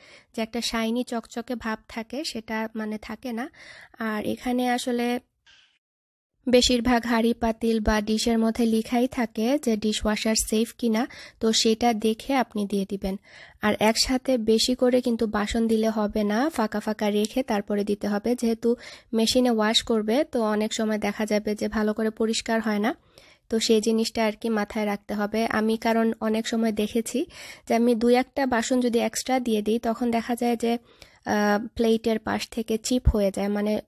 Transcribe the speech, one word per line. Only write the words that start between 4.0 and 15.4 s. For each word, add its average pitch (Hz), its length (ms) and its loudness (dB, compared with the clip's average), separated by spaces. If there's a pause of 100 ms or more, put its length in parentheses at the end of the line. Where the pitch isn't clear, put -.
এখানে 247 440 -2
আসলে 240 500 -2 (1300)
বেশিরভাগ 247 560 4
হাঁড়ি 233 280 2
পাতিল 226 460 -2
বা 214 220 2
ডিশের 220 380 0
মধ্যে 226 260 0
লিখাই 226 420 2
থাকে 240 500 -2
যে 233 200 0
ডিশওয়াশার 214 580 0
সেফ 220 420 0
কিনা, 233 300 0 (320)
তো 226 140 2
সেটা 233 400 2
দেখে 220 420 -2
আপনি 226 300 -2
দিয়ে 196 200 -2
দিবেন। 196 300 -6 (460)
আর 208 180 2
একসাথে 254 580 2
বেশি 220 380 2
করে 247 260 4
কিন্তু 233 260 0
বাসন 220 400 0